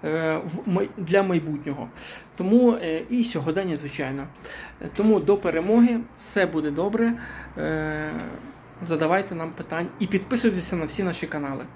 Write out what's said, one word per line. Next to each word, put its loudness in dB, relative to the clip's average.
е, 0
в -6
май-, 2
для 4
майбутнього. -2
Тому, 6
е, -2
і 2
сьогодення, -2
звичайно. -6
Е, -10
тому 6
до 4
перемоги, 4
все 0
буде 0
добре. 0
Е, -2
задавайте 2
нам -8
питань -6
і 0
підписуйтеся 0
на -2
всі -4
наші -4
канали -6